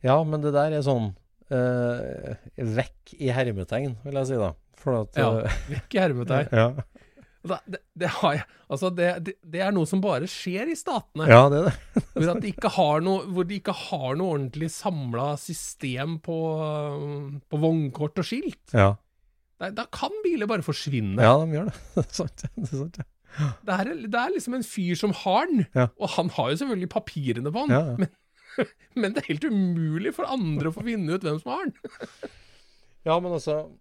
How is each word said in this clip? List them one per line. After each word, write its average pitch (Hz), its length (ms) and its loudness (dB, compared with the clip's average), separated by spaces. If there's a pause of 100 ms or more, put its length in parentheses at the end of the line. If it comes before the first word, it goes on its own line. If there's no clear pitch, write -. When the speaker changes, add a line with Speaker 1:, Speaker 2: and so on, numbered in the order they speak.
Speaker 1:
Ja, 139 220 4
men 156 180 -2
det 147 120 0
der 147 180 2
er 151 100 0
sånn, 120 340 0 (340)
eh, 123 840 -2 (220)
vekk 117 600 -4
i 143 120 0
hermetegn, 120 720 -2
vil 143 100 -8
jeg 135 140 0
si 135 80 -2
da. 98 180 0 (220)
For 120 260 0
at, - 140 -8
Speaker 2:
Ja, 117 240 2
Speaker 1:
eh, 110 100 -2 (200)
Speaker 2:
vekk - 260 -6
i 202 40 6
hermetegn. 135 520 2
Speaker 1:
<laughs> - 0 -
Ja. 117 220 6 (720)
Speaker 2:
Da, 180 120 -4 (100)
det, 180 140 -10 (120)
det 170 140 -2
har 147 280 2
jeg, - 80 -2 (260)
altså 185 200 0
det, 175 360 0
det, 190 160 -8
det 165 180 -10
er 190 140 0
noe 175 120 4
som 196 140 2
bare 185 260 0
skjer 208 460 -6
i 311 40 -2
Statene. 190 520 -4
Speaker 1:
Ja, 127 220 12
det 143 100 2
er 175 60 2
det. - 380 -2
<laughs> - 120 -16
Speaker 2:
Hvor 160 220 2
at - 40 -4
de 214 120 -4
ikke - 180 -2
har 156 300 4
noe, 190 260 0
hvor 185 180 -2
de 196 140 -6
ikke 190 160 -4
har 135 400 -4
noe 165 220 0
ordentlig 143 340 -4
samla 143 680 -4
system 147 840 -6
på, 165 180 -6 (1120)
på 151 100 -4
vognkort 151 580 0
og 180 60 -2
skilt. - 480 -6
Speaker 1:
Ja. 101 220 6 (680)
Speaker 2:
Da, 190 120 -6
da 214 200 -6
kan - 180 -4 (140)
biler 311 240 0
bare 208 160 0
forsvinne. 113 580 -2
Speaker 1:
Ja, 113 220 10
de 165 80 -2
gjør 156 160 -2
det. - 80 -6 (100)
<laughs> - 100 -10
Det 185 120 2
er - 80 -14
sant, - 300 -6 (100)
det 220 80 -6
er 139 160 -6
sant, 160 180 -8
ja. - 520 -6 (160)
Speaker 2:
Det 196 100 0
er, 208 180 -2 (140)
det 233 160 0
er 330 140 -2
liksom 247 180 -4
en 254 80 -4
fyr 180 320 -2
som 208 160 0
har 208 360 2
den, 254 180 4 (100)
Speaker 1:
Ja. 127 120 6 (120)
Speaker 2:
og 202 160 -2
han 175 140 2
har - 220 0
jo 156 120 2
selvfølgelig 190 260 -2
papirene 135 640 -2
på 254 160 -2
den, 262 80 4
Speaker 1:
Ja, 156 160 4
ja. 117 60 -4
Speaker 2:
men, 185 120 0 (460)
<laughs> - 400 -6
men 214 180 0
det 277 120 -4
er - 80 -4
helt 151 180 -4
umulig 180 640 0
for - 160 -4
andre 160 400 -2
å 165 80 -8
få 208 80 -8
finne 202 240 -2
ut 190 160 -2
hvem 156 160 -2
som 240 80 -8
har 349 160 -4
den. - 640 -12 (100)
<laughs> - 680 -14
Speaker 1:
Ja, 165 100 4
men 180 140 -4
altså 156 320 -4 (160)